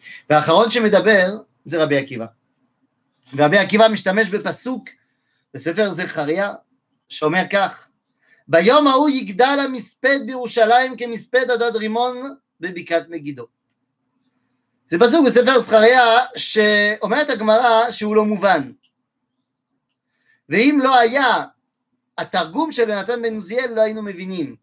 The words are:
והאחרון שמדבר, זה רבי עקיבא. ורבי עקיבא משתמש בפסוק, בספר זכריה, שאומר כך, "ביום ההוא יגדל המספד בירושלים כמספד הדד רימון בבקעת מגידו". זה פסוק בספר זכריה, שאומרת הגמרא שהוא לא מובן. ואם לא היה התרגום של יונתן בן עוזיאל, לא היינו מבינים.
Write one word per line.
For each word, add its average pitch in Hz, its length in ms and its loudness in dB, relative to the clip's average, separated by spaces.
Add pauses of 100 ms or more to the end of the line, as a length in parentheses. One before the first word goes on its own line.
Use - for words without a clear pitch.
(300)
והאחרון 165 420 2
שמדבר, 202 640 2 (260)
זה 156 200 -4
רבי 143 140 0
עקיבא. 127 280 -8 (1120)
ורבי 147 220 4
עקיבא 208 300 4
משתמש 208 420 -2
בפסוק, 202 600 -8 (640)
בספר 175 380 -4
זכריה, 170 640 -6 (560)
שאומר 165 420 -2
כך, - 360 -4 (600)
"ביום 226 400 4
ההוא 269 220 2
יגדל 254 560 -2
המספד 262 600 -4
בירושלים 247 720 0
כמספד 240 520 -4
הדד 233 260 -2
רימון 247 600 -6 (240)
בבקעת 170 500 -6
מגידו". 147 360 -14 (1400)
זה 175 100 -2
פסוק 254 260 4
בספר 247 340 4
זכריה, 226 580 4 (200)
שאומרת 214 920 0
הגמרא 226 640 2
שהוא 214 240 -4
לא 214 100 2
מובן. 185 460 0 (1800)
ואם 262 340 2
לא 262 160 4
היה 233 440 2 (760)
התרגום 185 540 -4
של 226 180 -2
יונתן 208 320 -6
בן 226 140 -6
עוזיאל, 226 380 -6
לא 220 80 0
היינו 220 200 -4
מבינים. 185 600 -10